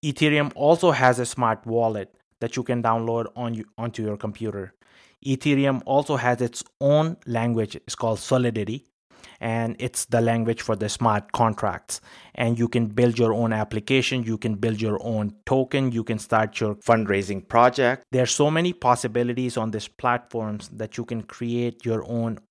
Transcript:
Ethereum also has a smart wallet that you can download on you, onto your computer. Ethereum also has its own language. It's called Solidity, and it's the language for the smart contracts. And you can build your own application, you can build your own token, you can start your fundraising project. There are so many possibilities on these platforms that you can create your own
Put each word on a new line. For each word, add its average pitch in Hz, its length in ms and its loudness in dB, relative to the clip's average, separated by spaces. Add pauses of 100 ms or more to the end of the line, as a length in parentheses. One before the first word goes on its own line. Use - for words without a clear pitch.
Ethereum 147 500 2
also 165 380 4
has 123 260 4
a 123 80 -2
smart 117 400 -2
wallet 113 480 -2 (260)
that 117 160 -6
you 127 60 -2
can 120 200 -2
download 113 520 0
on 120 200 -6
you, 107 100 -8 (120)
onto 117 260 -6
your 107 140 -4
computer. 101 580 -8 (500)
Ethereum 135 600 2
also 143 320 2
has 123 240 0
its 120 220 -4 (180)
own 151 360 2 (100)
language. 117 480 -2
It's - 220 -12
called 113 240 -2
Solidity, 117 640 -2 (560)
and 117 400 -2
it's - 240 -4
the 117 160 2
language 117 420 0
for 110 140 -2
the 104 120 -4
smart 107 440 0
contracts. 107 680 -2 (360)
And 117 220 0
you 117 100 2
can 117 180 0
build 117 320 2
your 113 140 4
own 113 200 0
application, 117 680 0
you 110 160 -4
can 110 160 -2
build 107 260 -2
your 107 220 0
own 107 320 -4 (100)
token, 135 460 0
you 113 140 -4
can 110 160 -4
start 110 400 0
your 104 160 -2
fundraising 101 720 0
project. 123 640 4
There 127 100 2
are 120 40 2
so 147 220 2
many 170 240 0
possibilities 120 840 0
on 110 160 -2
these 104 160 -8
platforms 110 800 -4
that 107 280 -10
you 120 80 -6
can 117 200 -8
create 120 600 -4
your 113 240 -2
own 113 300 -4 (120)